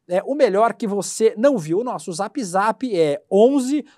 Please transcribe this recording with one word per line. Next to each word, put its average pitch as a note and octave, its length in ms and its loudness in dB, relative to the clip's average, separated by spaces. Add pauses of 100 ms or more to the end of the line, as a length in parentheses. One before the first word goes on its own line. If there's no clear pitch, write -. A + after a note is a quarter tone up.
é, F3+ 160 0
o A#3 120 -4
melhor A3 400 2
que A#3 120 -8
você G3+ 520 0
não C4+ 180 4
viu. D#3+ 220 -2
O A#3+ 60 -2
nosso G3 280 -10
Zap G#3 320 -8
Zap G3+ 500 -2
é D#3 360 0
onze B3+ 540 2 (140)